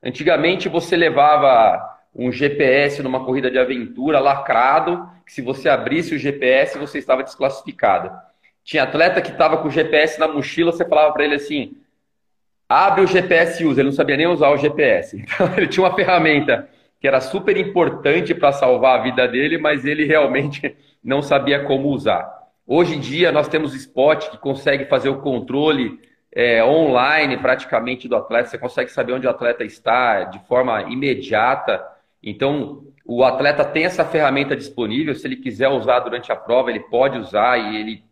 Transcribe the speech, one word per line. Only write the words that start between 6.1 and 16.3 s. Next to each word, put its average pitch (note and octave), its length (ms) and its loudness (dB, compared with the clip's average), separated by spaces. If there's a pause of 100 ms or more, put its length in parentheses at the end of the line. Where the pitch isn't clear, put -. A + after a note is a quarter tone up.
o C#3+ 60 -4
G C#3 140 -4
P C3 120 -4
S C3 320 2
você D3 220 -10
estava C3 240 0
desclassificado. G2+ 880 -2 (520)
Tinha D3+ 200 -2
atleta E3+ 380 2
que D3+ 100 -10
tava D#3+ 260 2
com D#3 120 -4
o - 20 -6
G D#3 140 0
P D#3 100 -2
S D3+ 240 2
na D#3+ 80 2
mochila, D#3+ 440 -2
você E3+ 140 -4
falava D3+ 280 4
pra D3 100 0
ele D3 120 0
assim, C#3+ 400 -8 (920)
"Abre F#3 320 4
o F#3 60 4
G F#3 160 2
P F3+ 100 0
S E3+ 300 2
e - 20 0
usa." C#3 160 2
Ele C3+ 80 2
não C#3 60 -4
sabia C#3+ 220 0
nem D#3+ 100 2
usar D3+ 220 4
o D3 80 4
G D3 120 0
P D3 140 0
S. G2+ 340 0
<laughs> G#2 60 -14
Então - 340 -2
ele F#3 100 2
tinha F#3 180 2
uma F3+ 100 2
ferramenta D#3 760 2 (300)